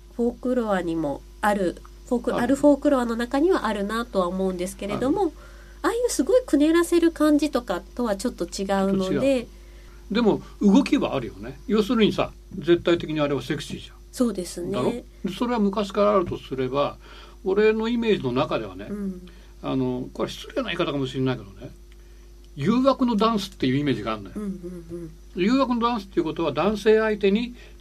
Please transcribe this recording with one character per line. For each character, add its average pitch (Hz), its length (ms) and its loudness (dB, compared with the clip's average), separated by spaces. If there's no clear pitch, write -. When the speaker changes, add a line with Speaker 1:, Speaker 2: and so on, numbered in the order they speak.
Speaker 1:
フ 240 140 0
ォ - 40 -8
ー - 80 -16
ク 254 140 0
ロ 226 160 0
ア 185 100 2
に 170 140 -2
も 143 260 -4
あ 208 120 2
る、 190 280 -2
フ 254 80 0
ォ 240 40 0
ー 240 40 -12
ク、 233 120 -2
Speaker 2:
あ - 20 0
る。 233 60 0
Speaker 1:
あ 240 40 -2
る 277 80 4
フ 294 160 6
ォ 277 60 6
ー 285 40 -8
ク 294 80 4
ロ 269 120 2
ア 240 40 -2
の 226 120 -4
中 240 220 -2
に 339 120 4
は 330 140 0
あ 220 80 0
る 208 100 -4
な 220 220 -4
と 196 160 -2
は 175 60 2
思 185 200 -2
う 185 60 -2
ん 180 40 -6
で 175 100 -4
す 190 100 -12
け 202 100 -8
れ 185 100 -4
ど 254 140 0
も、 392 120 0
Speaker 2:
あ - 20 0
る。 302 60 -2
Speaker 1:
あ 302 40 0
あ 403 60 0
い - 20 0
う 466 60 0
す - 120 0
ご 480 140 4
い 494 80 4
く - 120 2
ね 294 140 6
ら 339 120 6
せ 349 160 4
る 330 120 4
感 302 280 4
じ 294 100 0
と 247 140 -2
か 175 180 -4
と 247 80 -4
は 214 120 0
ち 196 120 -4
ょ 233 40 -2
っ - 20 -12
と 175 120 -6
違 196 200 -8
う 196 280 2
の 190 160 0
で。 - 0 -
Speaker 2:
ち 151 60 0
ょ - 20 2
っ - 40 0
と 254 40 2
違 269 160 2
う。 226 60 -10
で 208 100 2
も、 180 200 4
動 202 220 8
き - 140 2
は 131 180 0
あ 135 40 0
る 113 80 -8
よ 90 80 -10
ね。 110 300 -14
要 214 160 2
す 226 140 0
る 220 100 6
に 190 60 4
さ、 - 220 -2
絶 170 240 2
対 170 160 2
的 156 140 -6
に 151 80 0
あ 143 60 2
れ 143 60 0
は 127 80 -2
セ 156 140 -4
ク - 80 -8
シ - 120 -10
ー - 60 -12
じ - 80 -18
ゃ - 40 -20
ん。 - 20 -20
Speaker 1:
そ 247 160 0
う 214 60 -2
で 185 120 -6
す 175 160 -10
ね。 185 120 -6
Speaker 2:
だ 127 80 -2
ろ？ 170 100 0
で、 240 140 -8
そ 247 120 -4
れ 240 60 -2
は 233 60 0
昔 202 320 0
か 208 120 2
ら 208 120 4
あ 196 40 4
る 175 60 -2
と - 120 -8
す - 180 -10
れ 127 120 -2
ば、 135 300 -2
俺 208 300 4
の 220 140 -2
イ 240 100 0
メ 226 140 2
ー 180 60 4
ジ 131 60 -6
の 127 80 0
中 151 280 0
で 107 80 -8
は 92 80 -12
ね、 98 160 -12
Speaker 1:
う - 20 -6
ん。 190 340 -8
Speaker 2:
あ 139 120 -4
の、 127 380 -2
こ 208 120 -4
れ - 40 -8
失 - 200 -14
礼 - 120 -4
な 247 40 -4
言 190 80 -4
い - 20 -6
方 165 160 -2
か 143 80 -4
も 135 80 -2
し 131 80 -8
れ 135 60 -4
な 131 120 0
い 120 40 -6
け 107 60 -12
ど - 60 -18
ね、 - 220 -16
誘 151 180 0
惑 262 340 2
の 240 80 0
ダ 220 180 2
ン 214 60 0
ス - 100 -8
っ - 60 -20
て - 100 -4
い 127 80 2
う 135 40 0
イ 147 60 0
メ 143 100 2
ー - 20 0
ジ 104 80 -8
が 113 100 -4
あ 110 40 -6
る 104 40 -12
の 95 80 -14
よ。 - 60 -14
Speaker 1:
う - 40 -8
ん 107 40 -8
う - 20 -6
ん 196 60 -6
う 170 40 -10
ん。 156 60 -14
Speaker 2:
誘 196 180 2
惑 262 200 2
の 233 80 -2
ダ 240 140 0
ン 214 60 -6
ス - 20 -14
っ - 60 -16
て - 100 -2
い - 20 2
う 330 40 0
こ 320 100 -4
と 170 80 -2
は、 151 80 0
男 180 260 0
性 220 220 4
相 214 180 0
手 202 140 2
に 240 240 -2